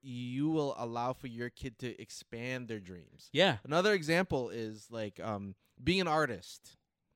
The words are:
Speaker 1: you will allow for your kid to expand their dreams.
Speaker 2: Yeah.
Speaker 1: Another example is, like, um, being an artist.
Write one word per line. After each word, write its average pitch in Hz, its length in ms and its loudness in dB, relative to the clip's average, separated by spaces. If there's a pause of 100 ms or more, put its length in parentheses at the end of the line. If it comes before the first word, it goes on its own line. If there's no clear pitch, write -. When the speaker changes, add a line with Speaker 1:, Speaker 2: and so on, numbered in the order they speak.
Speaker 1:
you 123 460 -2
will 151 300 2
allow 120 340 -2
for - 140 -12
your 120 240 -6
kid - 300 -12
to 123 200 -8
expand 120 680 -8
their 110 120 -6
dreams. 90 520 -16
Speaker 2:
Yeah. 156 320 6
Speaker 1:
Another 180 280 4
example 160 580 2
is, 110 400 -6
like, 110 300 -6
um, 98 340 -4 (280)
being 175 180 4
an 175 80 2
artist. 147 680 -2 (400)